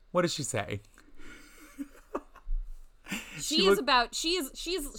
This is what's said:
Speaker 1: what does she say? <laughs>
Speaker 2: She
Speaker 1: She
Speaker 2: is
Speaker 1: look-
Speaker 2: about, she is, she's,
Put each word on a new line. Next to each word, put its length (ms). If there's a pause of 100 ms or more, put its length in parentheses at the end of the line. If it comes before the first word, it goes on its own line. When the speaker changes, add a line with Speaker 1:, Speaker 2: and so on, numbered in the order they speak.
(120)
Speaker 1:
what 100
does 120
she 80
say? 440
<laughs> 40 (2500)
Speaker 2:
She 180
Speaker 1:
She 60
Speaker 2:
is 80
Speaker 1:
look- 100
Speaker 2:
about, 340
she 220
is, 180
she's, 340 (100)